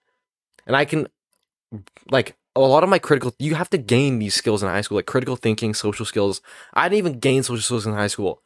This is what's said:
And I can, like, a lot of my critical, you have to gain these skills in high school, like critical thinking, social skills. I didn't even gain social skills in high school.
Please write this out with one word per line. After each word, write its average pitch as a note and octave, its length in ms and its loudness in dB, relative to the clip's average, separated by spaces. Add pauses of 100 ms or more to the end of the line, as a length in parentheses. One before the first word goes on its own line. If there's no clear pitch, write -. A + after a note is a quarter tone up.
(680)
And B2 100 0
I D3 80 4
can, D#3 240 -4 (1000)
like, C3 260 0 (200)
a C3+ 40 4
lot C3+ 240 6
of F#3 40 2
my F#3+ 120 4
critical, B2 400 0
you D3+ 160 -2
have E3+ 140 -4
to F#3+ 80 0
gain B2 420 2
these G#2 140 -4
skills G#2+ 280 0
in G2 60 -2
high F#2 120 -2
school, G#2 160 -4
like F#2 100 -2
critical C3 280 -2
thinking, A2 400 -2
social G#2 320 -4
skills. G2+ 340 -2 (320)
I D#3 160 2
didn't G3+ 100 2
even E3 200 -2
gain C3+ 240 2
social A#2+ 200 -4
skills A2+ 220 -2
in G#2+ 100 -2
high G#2 120 0
school. G2 400 -4